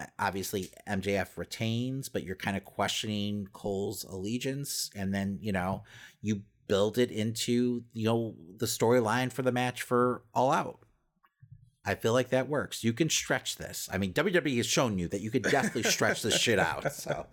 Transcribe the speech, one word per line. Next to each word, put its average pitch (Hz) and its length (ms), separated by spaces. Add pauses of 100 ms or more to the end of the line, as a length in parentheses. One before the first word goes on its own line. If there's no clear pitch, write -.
(180)
Obviously, 95 540 (160)
M 98 140
J 98 160
F 92 200
retains, 117 720
but 92 140
you're 92 120
kinda 98 260
questioning 104 920
Cole's 101 500
allegiance. 123 920
And 98 180
then, 98 280
you 104 100
know, 95 320 (380)
you 104 200 (260)
build 104 300
it 123 140
into, 120 720 (100)
you 110 120
know, 117 300 (220)
the 120 80
storyline 120 640
for 131 120
the 127 80
match 123 320
for 123 400 (100)
All 127 180
Out. - 280 (1080)
I 101 80
feel 113 200
like 127 160
that 131 200
works. 143 340
You 117 100
can 160 180
stretch - 460
this. - 360
I 95 60
mean, 95 140
W 170 200
W 156 220
E - 20
has 117 80
shown 113 320
you 87 120
that 101 120
you 110 80
could 113 140
definitely 135 400
stretch 110 400
this 107 160
shit 113 180
out. 85 360
So, - 400